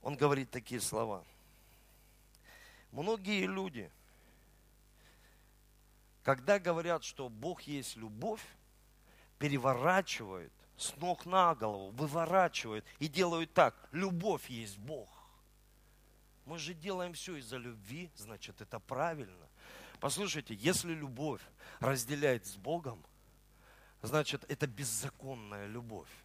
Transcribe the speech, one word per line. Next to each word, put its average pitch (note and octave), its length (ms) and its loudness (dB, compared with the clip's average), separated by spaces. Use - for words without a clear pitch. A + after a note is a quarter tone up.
Он C#3+ 140 -4
говорит C#3 340 4
такие B2 300 -4
слова. A2 420 -2
Многие F#3+ 560 0
люди, F#3 420 -4
когда C3 340 6
говорят, E3+ 460 0
что C3 240 -8
Бог C3 340 -6
есть C#3+ 320 -6
любовь, A2+ 500 -6
переворачивают C3 1120 2
с - 200 -6
ног E3+ 280 -2
на F3 300 8
голову, G#2 360 -2
выворачивают D3+ 920 2
и D3 80 -2
делают E3 480 2
так. D#3 220 8
Любовь F3 580 0
есть A2 280 -8
Бог. A#2+ 300 -8
Мы D#3+ 120 -8
же D#3+ 160 -6
делаем F3+ 380 -4
все E3+ 240 -8
из-за B2+ 220 -8
любви, B2 580 -10
значит, G#2 440 -14
это A2 200 -8
правильно. B2+ 680 -2
Послушайте, D3 560 -2
если E3 380 2
любовь C#3+ 480 -4
разделяет C3 680 2
с - 120 -10
Богом, C#3 440 -4
значит, C#3+ 460 2
это D3 180 0
беззаконная A2 1000 -6
любовь. A2 400 -8